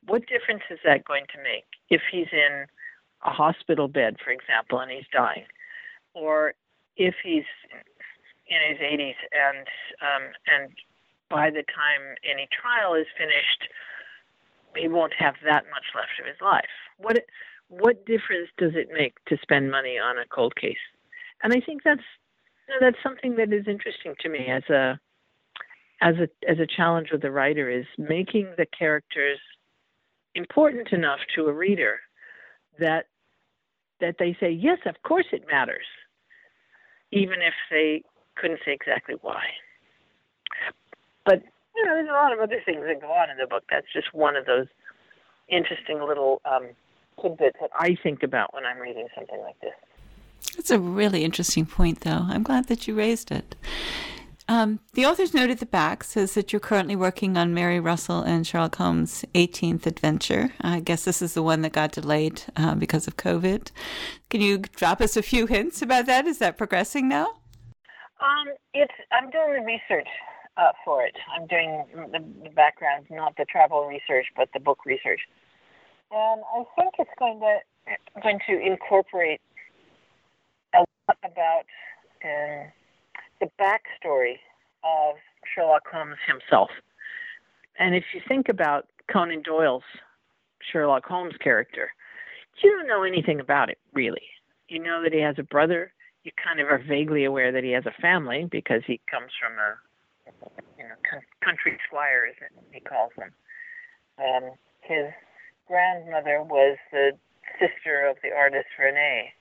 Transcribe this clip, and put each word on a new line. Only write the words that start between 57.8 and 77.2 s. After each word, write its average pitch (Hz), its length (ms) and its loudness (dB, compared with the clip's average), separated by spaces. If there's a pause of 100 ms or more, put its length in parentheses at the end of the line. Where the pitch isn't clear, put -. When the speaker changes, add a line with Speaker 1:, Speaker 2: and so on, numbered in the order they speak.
Speaker 2:
Russell 170 400 0
and 170 260 2
Sherlock 165 300 0
Holmes' 165 480 0 (100)
eighteenth 175 540 2
adventure. 165 720 0
I 175 180 0
guess 170 260 -2
this 180 160 0
is 170 140 -4
the 165 80 0
one 160 200 2
that 156 100 -2
got 151 180 2
delayed, 151 520 -2 (140)
uh, 160 200 2
because 156 320 0
of - 80 -12
covid. 185 560 0 (580)
Can 220 100 0
you 202 180 4
drop 185 420 0
us 214 160 2
a 214 60 2
few 233 240 2
hints 240 360 0
about 247 240 2
that? 262 200 4
Is 330 120 -2
that 180 180 0
progressing 220 520 0
now? 285 180 2 (920)
Speaker 1:
Um, 285 340 0 (180)
it's, 285 220 2 (160)
I'm 254 200 0
doing 311 220 2
the 247 140 -2
research, 220 420 -2 (480)
uh, 175 140 6 (140)
for 139 200 2
it. - 120 -4 (200)
I'm 165 120 -10
doing 160 360 0 (280)
the, 160 100 -6 (220)
the - 60 -16
background, 147 600 4
not 156 260 -4
the 147 100 -2
travel 151 400 4
research, 143 400 -2 (100)
but 131 180 0
the 135 60 -6
book 139 260 0
research. 127 340 -2 (920)
And 220 280 0 (140)
I 240 80 -4 (160)
think 370 220 2
it's - 180 -2
going 220 220 -2